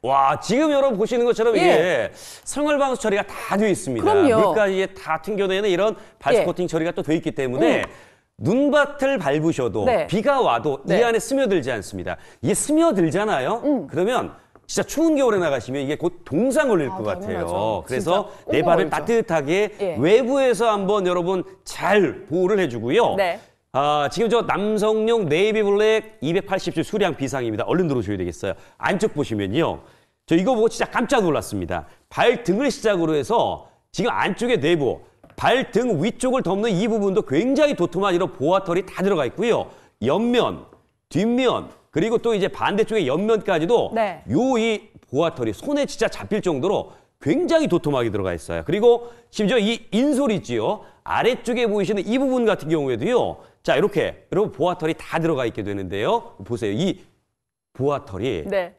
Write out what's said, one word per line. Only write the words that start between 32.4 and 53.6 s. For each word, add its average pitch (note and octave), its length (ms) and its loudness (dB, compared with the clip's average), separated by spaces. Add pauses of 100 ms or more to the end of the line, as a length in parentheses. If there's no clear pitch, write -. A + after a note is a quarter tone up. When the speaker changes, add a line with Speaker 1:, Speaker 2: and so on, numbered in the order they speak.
Speaker 1:
시작으로 E3+ 460 0
해서 C3 540 -2 (220)
지금 G3+ 200 -2
안쪽에 F3+ 480 0
내부, C#3 400 0 (380)
발등 A3+ 640 0
위쪽을 B3 400 0
덮는 G3 280 0
이 G3 160 0
부분도 G3+ 340 0
굉장히 B3+ 540 2
도톰한 F3 400 0
이런 F3 180 0
보아털이 F#3 540 0
다 - 160 -6
들어가 F#3 240 2
있고요. E3+ 400 0 (360)
옆면, D#3+ 640 0 (440)
뒷면, G#3 600 2 (220)
그리고 A3 260 0
또 A3+ 160 0
이제 F#3+ 140 0
반대쪽의 G3 600 0
옆면까지도 G3+ 840 0
Speaker 2:
네. G3+ 380 -4
Speaker 1:
요 B3 260 2
이 A3 320 -2 (220)
보아털이 C3 420 -2
손에 C#4+ 320 -2
진짜 - 220 -2
잡힐 F#3 340 -4
정도로 D#3+ 500 -2 (300)
굉장히 D#4 460 2
도톰하게 C#3+ 440 0
들어가 F#2+ 220 -2
있어요. E2 320 -6
그리고 A#3 460 2 (180)
심지어 G#3+ 300 2
이 A3 200 0 (120)
인솔 C4 400 2
있지요? B2 500 -2 (220)
아래쪽에 A#3 640 0
보이시는 G3+ 380 0
이 A#3 140 0
부분 B3+ 260 0
같은 F#3 240 0
경우에도요. C#3 680 0 (260)